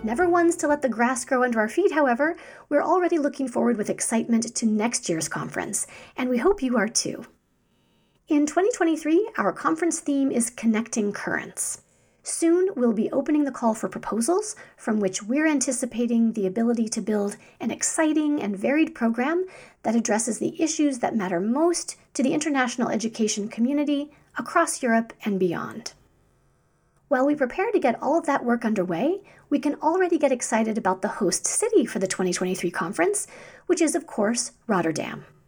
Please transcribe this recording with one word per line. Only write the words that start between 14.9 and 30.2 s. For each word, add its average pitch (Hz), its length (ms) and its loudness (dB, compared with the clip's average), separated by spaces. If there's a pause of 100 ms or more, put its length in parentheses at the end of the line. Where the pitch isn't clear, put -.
which 190 220 -2
we're 277 240 0
anticipating 240 880 0
the 196 120 0
ability 226 440 0
to 220 100 -4
build 202 380 -2 (200)
an 226 120 -4
exciting 302 720 0
and 202 160 -4
varied 277 360 2
program 269 520 0 (380)
that 220 120 0
addresses 220 420 0
the - 240 -2
issues 294 360 0
that - 180 -2
matter 185 240 0
most 294 560 0 (160)
to 277 100 0
the 233 120 2
international 269 560 0
education 214 580 -2
community 285 600 0 (260)
across - 460 0
Europe 226 320 0 (100)
and 196 160 -2
beyond. 185 540 -4 (1120)
While 262 180 2
we 294 80 2
prepare 294 360 -2
to 381 80 2
get - 240 0
all 302 160 2
of 320 80 -2
that 277 180 0
work 240 200 0
underway, 214 560 0 (300)
we 285 100 2
can 285 160 -2
already 339 420 0
get 277 140 2